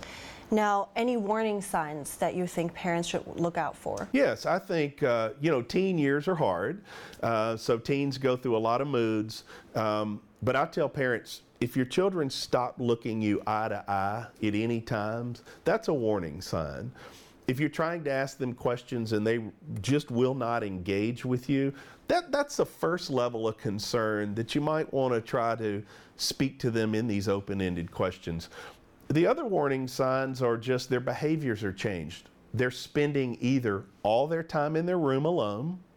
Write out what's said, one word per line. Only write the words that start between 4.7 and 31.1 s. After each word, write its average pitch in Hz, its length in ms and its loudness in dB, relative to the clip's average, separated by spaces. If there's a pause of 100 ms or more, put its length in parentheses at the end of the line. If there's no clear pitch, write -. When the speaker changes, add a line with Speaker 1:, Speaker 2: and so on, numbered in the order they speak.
Speaker 2:
uh, 113 280 4 (100)
you 160 100 4
know, 127 100 4
teen 185 360 2
years 143 300 4
are 190 80 2
hard, 117 480 0 (380)
uh, 113 360 2
so 117 200 2
teens 139 400 0
go 127 200 2
through 123 180 2
a 110 40 4
lot 113 200 4
of 139 80 0
moods, 110 560 0 (320)
um, 107 460 0 (220)
but 127 120 2
I 143 100 4
tell 160 220 0
parents, 127 540 -2 (180)
if 120 160 -2
your 127 100 4
children 180 440 2
stop 123 480 -2
looking 117 440 0
you 104 260 2
eye 107 200 0
to 101 220 -4
eye 101 380 0 (160)
at 104 120 2
any 117 240 0
times, 117 640 -4 (240)
that's 202 220 2
a 185 60 2
warning 101 460 0
sign. 80 520 -4 (560)
If 131 120 0
you're 151 100 2
trying 165 340 -2
to 143 80 -2
ask 135 260 -2
them 127 160 -2
questions 120 600 -2
and 107 120 2
they 113 160 2 (400)
just 139 300 0
will 127 240 4
not 117 280 0
engage 98 640 -2
with 127 240 0
you, 139 240 2 (340)
that, 339 240 2
that's 285 260 0
the 285 80 4
first 175 440 -2
level 120 380 0
of 107 100 0
concern 104 800 0
that 113 180 -4
you 147 80 2
might 156 320 0
want 131 200 2
to 117 60 2
try 117 360 0
to 104 280 -2 (320)
speak - 440 -2
to 123 120 0
them 110 240 2
in 117 120 2
these 101 200 0
open-ended 98 640 0
questions. 87 580 -4 (600)
The 160 160 4
other 269 200 2
warning 139 420 0
signs 131 540 0
are 117 160 4
just 127 320 -2
their 123 100 2
behaviors 127 640 -2